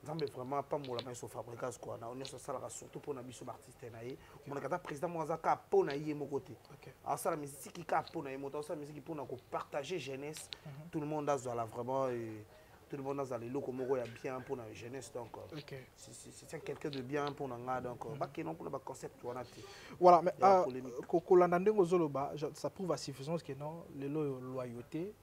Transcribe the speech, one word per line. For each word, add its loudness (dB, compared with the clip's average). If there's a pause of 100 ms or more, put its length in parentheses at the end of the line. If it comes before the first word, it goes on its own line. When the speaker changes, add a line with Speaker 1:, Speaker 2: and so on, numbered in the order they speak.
Speaker 1:
Nzambe -4
vraiment -4
apambola -2
biso -10
Fabregas, -6
quoi. -8
Na, -10
nyonso -10
asalaka -6
surtout -12
mpo -6
na -8
biso -12
baartiste -14
na -12
ye. -8 (240)
Speaker 2:
Ok. -18
Speaker 1:
Monaka -4
ata 2
président -2
moko 0
aza 0
kaka 4
mpo 8
na 0
ye -2
moko -2
te. -14 (200)
Speaker 2:
Ok. -18 (140)
Speaker 1:
Asala 2
miziki -8
kaka 2
mpo -4
na -4
ye -4
moko -4
te. -2
Asala -4
miziki -10
mpo -8
na -4
kopartager -4
jeunesse. -8 (180)
Speaker 2:
Mhm. -12
Speaker 1:
Tout -2
le -2
monde 0
azala 2
vraiment, 0
euh, -4 (480)
tout -6
le -6
monde -2
azala -4
eloko -4
moko 0
ya -2
bien -8
mpo -4
na -8 (100)
jeunesse, -10
donc, -8
euh, -12
Speaker 2:
Ok. -12 (200)
Speaker 1:
c'est, -18
c'est, -16 (180)
c'est -10
quelqu'un -6
de -6
bien -2
mpo -6
na -6
nga, -4
donc, -8
euh, -8
Speaker 2:
Mhm. -8
Speaker 1:
bakeno -4
mpo -12
na -6
baconcept -10
wana -6
te. -16 (400)
Speaker 2:
Voilà, 12
mais, 4
Speaker 1:
Ya 12
Speaker 2:
euh, 4
Speaker 1:
polémique. -4
Speaker 2:
ko-, 4
kolanda 10
ndenge 6
ozoloba, 4
je, -4
ça -4
prouve -4
à 2
suffisance -4
que -8
non, -8 (120)
lelo -2
oyo -2
loyauté -6 (100)